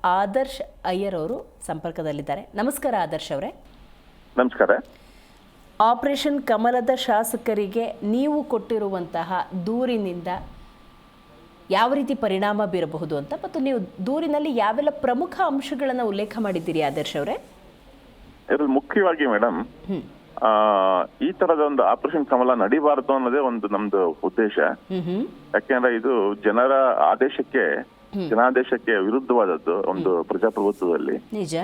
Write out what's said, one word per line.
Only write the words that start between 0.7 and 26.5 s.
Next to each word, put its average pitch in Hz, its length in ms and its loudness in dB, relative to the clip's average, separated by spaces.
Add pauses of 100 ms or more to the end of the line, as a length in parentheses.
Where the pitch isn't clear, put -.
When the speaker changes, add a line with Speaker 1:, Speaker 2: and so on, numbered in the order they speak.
Speaker 1:
ಅಯ್ಯರ್ 185 300 -2
ಅವರು 170 360 -6 (140)
ಸಂಪರ್ಕದಲ್ಲಿದ್ದಾರೆ. 156 880 -6
ನಮಸ್ಕಾರ 254 460 -2
ಆದರ್ಶ್ 156 300 -6
ಅವರೇ. 190 320 -6 (720)
Speaker 2:
ನಮಸ್ಕಾರ. 123 320 2 (1120)
Speaker 1:
ಆಪರೇಷನ್ 277 640 0
ಕಮಲದ 240 520 2
ಶಾಸಕರಿಗೆ 226 960 -2
ನೀವು 277 520 0
ಕೊಟ್ಟಿರುವಂತಹ 190 1040 -4 (160)
ದೂರಿನಿಂದ 214 640 -2 (1400)
ಯಾವ 226 240 4
ರೀತಿ 277 220 0
ಪರಿಣಾಮ 208 500 0
ಬೀರಬಹುದು 160 520 -4
ಅಂತ, 143 160 -6
ಮತ್ತು 370 260 -8
ನೀವು 233 460 -4
ದೂರಿನಲ್ಲಿ 294 500 -2
ಯಾವೆಲ್ಲ 226 340 2
ಪ್ರಮುಖ 285 560 -2
ಅಂಶಗಳನ್ನ 269 580 -2
ಉಲ್ಲೇಖ 208 360 -4
ಮಾಡಿದ್ದೀರಿ 175 420 -2
ಆದರ್ಶ್ 147 360 -2
ಅವರೇ? 156 160 -2
Speaker 2:
ಇದ್ರಲ್ಲಿ - 1400 -6
ಮುಖ್ಯವಾಗಿ 165 520 2
ಮೇಡಮ್, 107 400 2
Speaker 1:
ಹ್ಮ್. - 380 -8 (400)
Speaker 2:
ಆ, 110 60 4 (720)
ಈ 160 100 0
ತರದ 165 280 2
ಒಂದು 143 240 2
ಆಪರೇಷನ್ 143 420 2
ಕಮಲ 127 280 4
ನಡಿಬಾರ್ದು 135 600 2
ಅನ್ನೋದೇ 131 240 0
ಒಂದು 120 300 -2
ನಮ್ದು 98 560 0
ಉದ್ದೇಶ. 104 360 0
Speaker 1:
ಹ್ಮ್ 175 440 -2
ಹ್ಮ್. 190 240 -4 (260)
Speaker 2:
ಯಾಕೆಂದ್ರೆ 123 420 2
ಇದು 110 400 0
ಜನರ 113 380 2 (260)